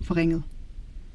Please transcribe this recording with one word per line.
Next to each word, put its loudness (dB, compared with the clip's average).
forringet. 4